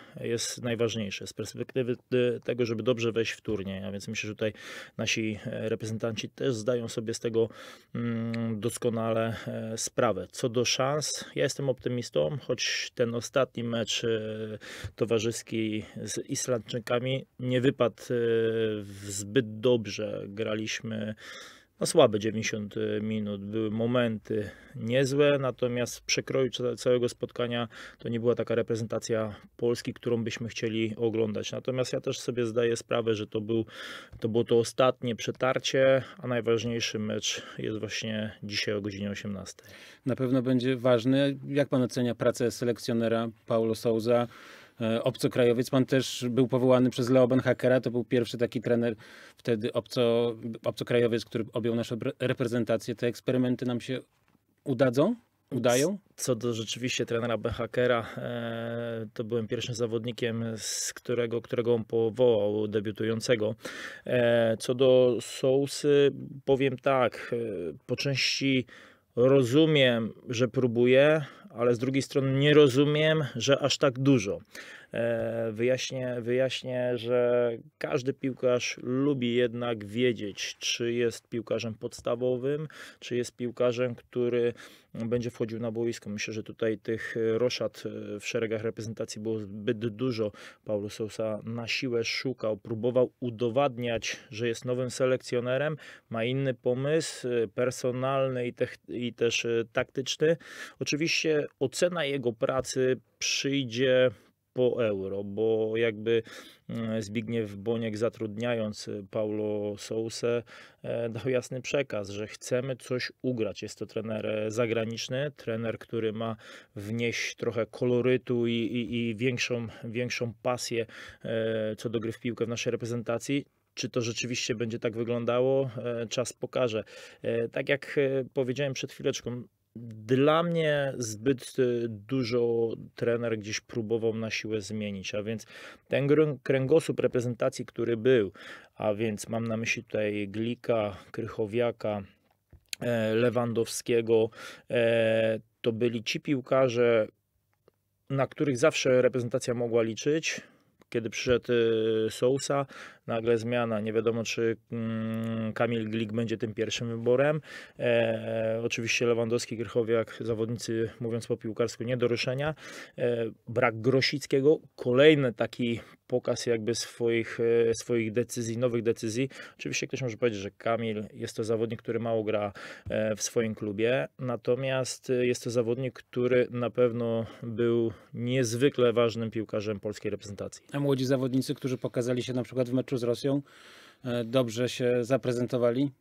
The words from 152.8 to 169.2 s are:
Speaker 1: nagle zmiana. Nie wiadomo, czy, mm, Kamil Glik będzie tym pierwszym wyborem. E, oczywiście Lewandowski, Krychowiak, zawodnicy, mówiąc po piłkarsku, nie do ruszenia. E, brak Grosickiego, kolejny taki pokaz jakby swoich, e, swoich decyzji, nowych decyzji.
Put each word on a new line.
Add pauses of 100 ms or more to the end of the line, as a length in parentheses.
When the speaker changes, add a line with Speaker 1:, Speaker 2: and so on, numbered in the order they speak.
Speaker 1:
nagle
zmiana.
Nie
wiadomo,
czy, (160)
mm,
Kamil
Glik
będzie
tym
pierwszym
wyborem. (380)
E,
oczywiście
Lewandowski,
Krychowiak,
zawodnicy, (100)
mówiąc
po
piłkarsku,
nie
do
ruszenia. (440)
E, (180)
brak
Grosickiego, (180)
kolejny
taki (260)
pokaz
jakby
swoich, (320)
e,
swoich
decyzji,
nowych
decyzji. (300)